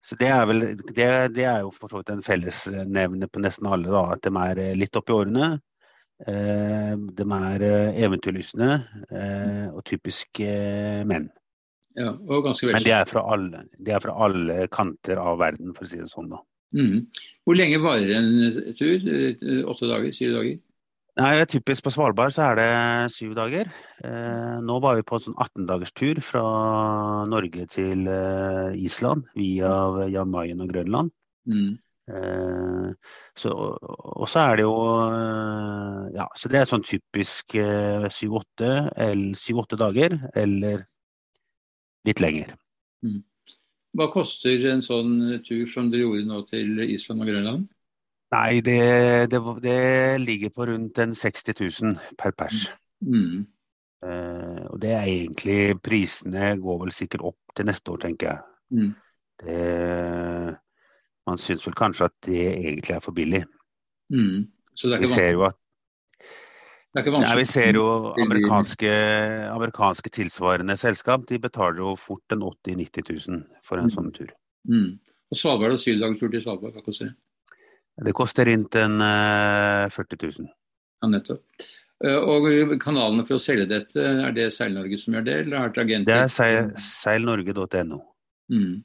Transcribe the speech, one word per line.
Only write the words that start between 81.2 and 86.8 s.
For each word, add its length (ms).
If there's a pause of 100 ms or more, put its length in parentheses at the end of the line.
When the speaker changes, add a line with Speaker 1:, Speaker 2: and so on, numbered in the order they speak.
Speaker 2:
Eh, 120
og 280 (360)
kanalene 460
for 100
å 60
selge 260
dette, 300
er 340
det 220
Seil 180
Norge 280
som 160
gjør 100
det, 80 (140)
eller 100
har 120
dere 140
agenter? 220
Speaker 1:
Det 180
er 60
Seil, 480
seil 480